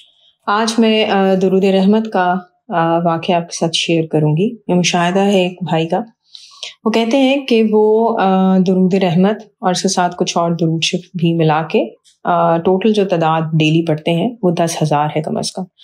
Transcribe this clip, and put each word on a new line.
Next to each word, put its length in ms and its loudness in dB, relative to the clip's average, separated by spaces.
आज 320 -2
मैं, 280 2
अ, 280 2
दुरूद 300 2
रहमत 420 2
का, 240 0
अ, 360 0
वाक़या 320 0
आपके 180 -6
साथ 140 -2
शेयर 420 -2
करूँगी। 580 0
ये 60 0
मुशाहिदा 460 0
है 240 2
एक 180 -6
भाई 220 -2
का। 120 -2
वो 60 0
कहते 260 0
हैं 280 0
कि 180 2
वो, 420 2
अ, 540 2
दुरूद 360 2
रहमत 560 0
और 80 0
उसके 180 -2
साथ 200 0
कुछ 280 -4
और 180 0
दुरूद 260 -2
शरीफ 360 -6
भी 160 0
मिला 280 2
के, 180 -2
अ, 400 0
टोटल 280 2
जो 120 0
तादाद 500 -2
डेली 260 2
पढ़ते 300 -2
हैं, 320 -2
वो 80 2
दस 300 -2
हज़ार 340 0
है 60 -2
कम 140 -8
अज़ 200 -6
कम। 100 -10